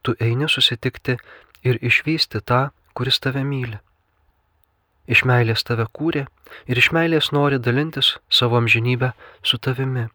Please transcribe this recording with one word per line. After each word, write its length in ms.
tu 180
eini 300
susitikti 680
ir 180
išvysti 600
tą, 280
kuris 260
tave 240
myli. 360
Iš 200
meilės 360
tave 220
kūrė 400
ir 100
iš 140
meilės 400
nori 280
dalintis 560
savo 280
amžinybę 540
su 140
tavimi. 580